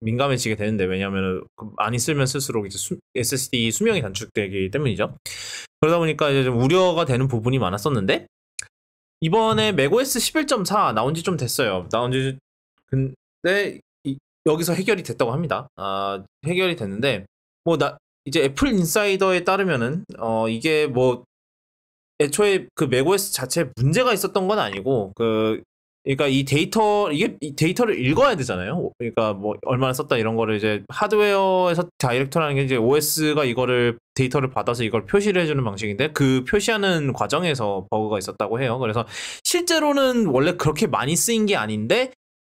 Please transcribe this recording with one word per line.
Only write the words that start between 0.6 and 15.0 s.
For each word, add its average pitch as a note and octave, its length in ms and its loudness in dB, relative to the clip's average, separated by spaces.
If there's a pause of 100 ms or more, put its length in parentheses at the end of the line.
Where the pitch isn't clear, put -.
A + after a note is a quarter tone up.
왜냐면은 F#2+ 580 -2 (100)
그 G#2+ 220 -16
많이 A2+ 240 -2
쓰면 C#3+ 260 0
쓸수록 A#2 400 -4
이제 F#2+ 100 -12
수-, - 220 -6 (160)
에스에스디 A#2+ 560 0
수명이 G3 320 0
단축되기 G2 680 -4
때문이죠. A#2+ 440 -2 (640)
그러다 E3 180 4
보니까 D#3 320 2
이제 C#3 120 4
좀 B2 180 0
우려가 E3+ 440 4
되는 C3 240 0
부분이 B2 300 0
많았었는데, G#2+ 680 0 (920)
이번에 G#3+ 520 2
맥오에스 G3+ 460 2
십일 D4+ 300 0
점 G#3+ 160 0
사 F#3 280 2
나온 A#2+ 220 0
지 E3 80 -6
좀 F3+ 160 0
됐어요. G#2+ 520 -2
나온 B2 220 0
지, C3+ 240 -2 (500)
근데 C3+ 960 -2 (240)
이, C3+ 140 -4 (260)
여기서 E3 300 2
해결이 F#3 300 0